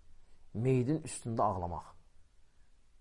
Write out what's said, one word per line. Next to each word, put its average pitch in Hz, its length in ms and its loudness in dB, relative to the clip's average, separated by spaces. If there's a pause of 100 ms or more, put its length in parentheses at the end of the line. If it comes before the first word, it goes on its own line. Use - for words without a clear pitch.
(540)
Meyidin 127 480 4
üstündə 120 400 -4
ağlamaq. 87 440 0 (1160)